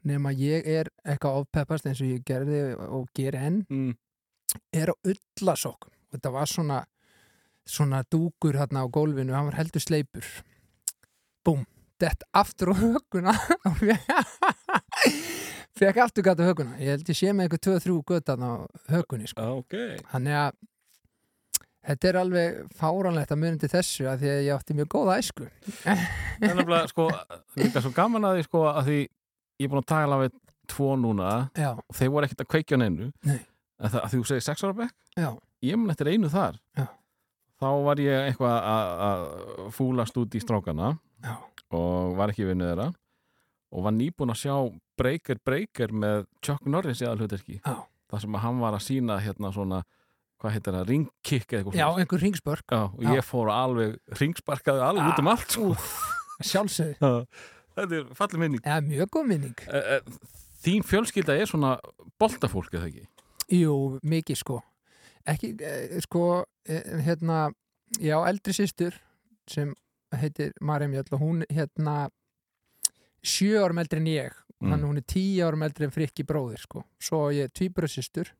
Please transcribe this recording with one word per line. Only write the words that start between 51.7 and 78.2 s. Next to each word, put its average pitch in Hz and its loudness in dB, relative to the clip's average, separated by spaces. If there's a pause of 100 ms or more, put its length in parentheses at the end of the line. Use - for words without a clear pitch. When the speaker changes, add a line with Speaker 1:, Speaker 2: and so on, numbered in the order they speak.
Speaker 1:
Já, 170 2
Speaker 2:
svoleiðis. 170 2
Speaker 1:
einhver 170 0
hringspark. 165 -2
Speaker 2:
Já, 113 2
og 104 -6
Speaker 1:
Já. 113 2
Speaker 2:
ég 127 4
fór 113 0
alveg, 117 0 (140)
hringsparkaði 143 0
alveg 180 2
Speaker 1:
Ah, 151 4
Speaker 2:
út 143 2
um 175 6
allt, - 0
sko. 208 2
Speaker 1:
úff, - -4 (500)
sjálfsögðu. 165 0
Speaker 2:
Já. 123 0 (300)
Þetta 175 -2
er 127 -8
falleg 170 0
minning. 139 0
Speaker 1:
Ja, 147 0
mjög 147 -2
góð 311 0
minning. 143 0
Speaker 2:
Eh, 135 0
eh, - -8 (300)
þín 190 2
fjölskylda 190 2
er 202 0
svona 139 2 (400)
boltafólk, - 0
eða 85 -6
ekki? 76 -12 (440)
Speaker 1:
Jú, 165 4 (260)
mikið, 156 0
sko. 120 -6 (640)
Ekki, 156 -2
eh, 143 -8
sko, 175 0 (180)
eh, 160 -6 (140)
hérna, 160 0 (420)
ég 151 0
á 160 2
eldri 196 0
systur 180 0 (540)
sem 143 -4 (380)
heitir 147 -2
María 147 0
Mjöll 135 -4
og 139 -2
hún, 165 0
hérna, 147 -2 (1200)
sjö 208 2
árum 175 2
eldri 160 -2
en 160 0
ég. 143 -2 (280)
Speaker 2:
Mm. 101 0
Speaker 1:
Þannig 147 2
hún 147 0
er 131 -8
tíu 190 0
árum 156 0
eldri 151 -4
en 139 -2
Frikki 151 -4
bróðir, 135 -4
sko. - -14 (160)
Svo 156 0
á - 2
ég 139 0
tvíburasystur 165 -4 (120)